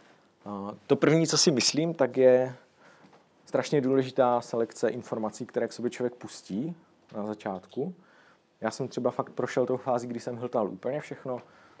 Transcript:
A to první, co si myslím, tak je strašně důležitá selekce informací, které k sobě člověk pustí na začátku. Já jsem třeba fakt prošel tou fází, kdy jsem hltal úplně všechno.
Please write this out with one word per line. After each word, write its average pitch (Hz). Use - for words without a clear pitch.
A 101
to 143
první, 156
co 151
si -
myslím, 151
tak 127
je 127
strašně 143
důležitá 127
selekce 117
informací, 117
které 117
k -
sobě 117
člověk 123
pustí 123
na 104
začátku. 107
Já 110
jsem 127
třeba 123
fakt 127
prošel 123
tou 127
fází, 120
kdy 120
jsem 120
hltal 117
úplně 123
všechno. 127